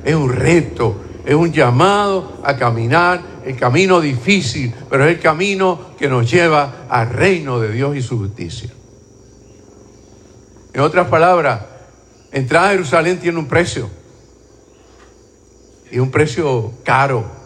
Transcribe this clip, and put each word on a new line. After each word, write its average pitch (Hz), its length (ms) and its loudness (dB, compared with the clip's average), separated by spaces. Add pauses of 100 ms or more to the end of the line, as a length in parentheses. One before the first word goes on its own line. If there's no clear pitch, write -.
es 156 100 2
un 139 160 0
reto, 127 720 0 (200)
es 143 100 2
un 165 180 2
llamado 160 920 2
a 139 120 -2
caminar 127 880 0
el 131 120 -8
camino 170 420 2
difícil, 143 760 -2 (160)
pero 139 160 4
es 170 100 4
el 165 60 -12
camino 185 760 0
que 147 80 -2
nos 123 240 0
lleva 156 600 0
al 117 180 0
reino 143 520 0
de 107 120 -2
Dios 139 240 -2
y 131 60 -6
su 117 160 -6
justicia. 95 520 -10 (2000)
En 135 80 0
otras 165 260 2
palabras, 160 540 4 (680)
entrar 139 360 2
a 202 40 4
Jerusalén 175 480 0
tiene 170 200 -2
un 151 80 -6
precio, 139 420 -2 (2000)
y 120 80 -4
un 131 120 0
precio 139 640 -2 (100)
caro. 131 600 0